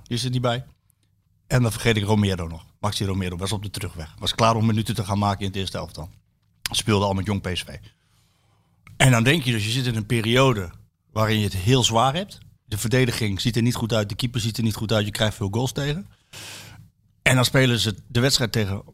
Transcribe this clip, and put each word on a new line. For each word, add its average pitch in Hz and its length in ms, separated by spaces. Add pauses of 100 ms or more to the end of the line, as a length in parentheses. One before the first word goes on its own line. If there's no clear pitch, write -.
Die 120 140
is 113 60
er 127 60
niet 123 120
bij. 123 240 (840)
En 127 140
dan 117 100
vergeet 113 260
ik 104 60
Romero 98 440
nog. 82 180 (140)
Maxi 104 260
Romero 92 320
was 95 140
op 104 120
de 101 60
terugweg. 82 500
Was - 160
klaar 113 200
om 107 100
minuten 110 300
te 101 100
gaan 101 140
maken 101 220
in 98 60
het 95 80
eerste 95 220
elftal. 80 320 (640)
Speelde 104 340
al 98 80
met 95 120
jong 98 160
P 92 120
S 85 80
V. - 60 (1300)
En 131 140
dan 117 120
denk 143 200
je 123 80
dus, 107 140
je 110 60
zit 127 140
in 123 100
een 110 100
periode 113 680 (400)
waarin 110 260
je 107 60
het 98 120
heel 117 280
zwaar 113 320
hebt, 202 220 (320)
de 107 80
verdediging 113 640
ziet 113 140
er 120 60
niet 117 140
goed 113 180
uit, 107 160
de 104 60
keeper 120 260
ziet 107 160
er 113 60
niet 110 120
goed 110 160
uit, 104 140
je 104 60
krijgt 107 240
veel 101 160
goals 120 200
tegen. 147 360 (1120)
En 135 140
dan 127 100
spelen 127 340
ze 101 160 (120)
de 120 120
wedstrijd 127 320
tegen 101 320 (100)